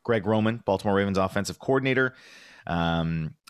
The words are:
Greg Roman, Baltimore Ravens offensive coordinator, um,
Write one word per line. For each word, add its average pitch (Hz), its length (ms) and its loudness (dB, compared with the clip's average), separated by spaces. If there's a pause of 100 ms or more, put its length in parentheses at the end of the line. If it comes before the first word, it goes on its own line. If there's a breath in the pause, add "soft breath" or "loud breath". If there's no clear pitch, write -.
Greg 110 220 0
Roman, 110 380 0
Baltimore 101 300 0
Ravens 98 240 2
offensive 95 400 -2
coordinator, 131 560 0 (520 loud breath)
um, 82 680 -2 (160)